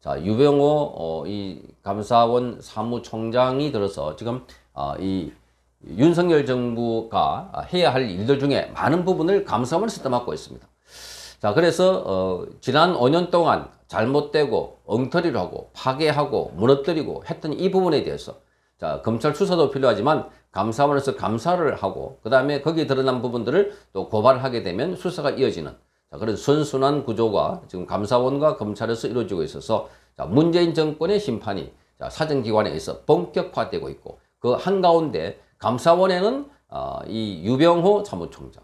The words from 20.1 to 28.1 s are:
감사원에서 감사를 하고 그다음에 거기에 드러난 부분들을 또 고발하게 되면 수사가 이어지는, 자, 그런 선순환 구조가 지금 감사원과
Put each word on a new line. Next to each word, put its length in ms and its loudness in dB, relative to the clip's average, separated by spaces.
감사원에서 680 0
감사를 600 -2
하고 460 -6
그다음에 400 2
거기에 240 0
드러난 360 0
부분들을 540 0
또 160 -6
고발하게 540 2
되면 340 -4
수사가 340 -4
이어지는, 420 -2
자, 80 -16
그런 180 -2
선순환 680 0
구조가 640 0
지금 180 -10
감사원과 680 0